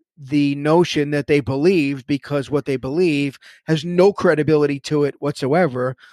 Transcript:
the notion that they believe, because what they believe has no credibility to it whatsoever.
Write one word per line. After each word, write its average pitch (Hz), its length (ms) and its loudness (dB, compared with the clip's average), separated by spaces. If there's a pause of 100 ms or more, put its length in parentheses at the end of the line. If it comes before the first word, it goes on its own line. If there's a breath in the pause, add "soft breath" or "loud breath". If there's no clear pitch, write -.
(180)
the 143 380 0
notion 151 560 2
that 147 160 -4
they 147 120 4
believe, 143 640 0
because 139 460 -4
what 143 140 -2
they 139 100 -2
believe 143 640 -2 (260 loud breath)
has 160 200 -2
no 175 260 4
credibility 147 680 2
to 147 240 -2
it 135 140 -4
whatsoever. 131 760 -2 (180 soft breath)